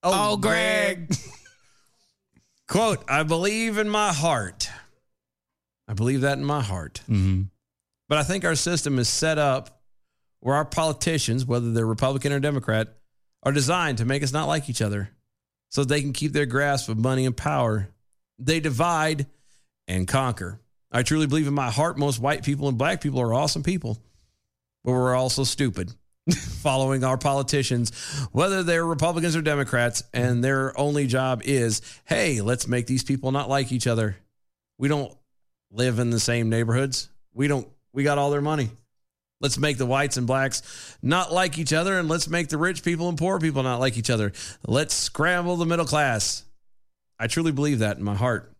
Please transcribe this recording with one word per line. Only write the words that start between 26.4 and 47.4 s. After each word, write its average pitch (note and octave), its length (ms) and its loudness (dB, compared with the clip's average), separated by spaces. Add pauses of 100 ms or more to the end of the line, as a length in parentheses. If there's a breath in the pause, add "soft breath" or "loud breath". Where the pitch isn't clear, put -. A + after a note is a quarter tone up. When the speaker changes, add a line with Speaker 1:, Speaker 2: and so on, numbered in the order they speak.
Speaker 1:
following C3+ 420 2
our C3 140 2
politicians, C#3 720 0 (420 loud breath)
whether F#3+ 300 2
they're E3+ 240 2
Republicans E3 500 0
or E3 60 0
Democrats, C3+ 600 0 (100)
and B2 320 0
their C3+ 340 0
only D3 280 0
job B2+ 380 0
is, A#2+ 360 0 (240 loud breath)
"Hey, E3 360 0
let's A#2+ 280 -2
make A#2+ 180 0
these C3 180 -2
people C3 280 -2
not C#3 160 -2
like C3+ 240 0
each B2 140 -2
other. A2+ 300 0 (600)
We C3+ 100 0
don't C#3+ 240 0 (580)
live A#2 280 2
in A#2+ 120 2
the A#2 100 2
same A#2+ 300 2
neighborhoods. A#2 580 0 (260)
We C3+ 140 0
don't, C#3 200 -2 (240)
we C#3 120 -2
got D3 140 2
all C#3+ 120 2
their C#3+ 100 0
money. C#3+ 300 0 (680)
Let's C3+ 180 -2
make D3 200 0
the B2+ 80 0
whites C#3 300 0
and B2 100 -2
blacks C3+ 360 0 (400 loud breath)
not E3 300 0
like F3 260 0
each D3 140 -2
other, F#3 260 2
and E3+ 100 0
let's E3 200 0
make E3 200 -2
the D#3 100 -4
rich F3 240 -2
people F3 260 -2
and E3+ 80 -2
poor F#3 220 0
people D3+ 240 0
not B2+ 180 0
like B2+ 160 0
each A#2 140 -2
other. G#2+ 220 0 (340 loud breath)
Let's C3 280 2
scramble F3 600 0
the E3+ 100 0
middle E3+ 200 2
class." C3 580 0 (720)
I A#2 80 -4
truly E3 260 0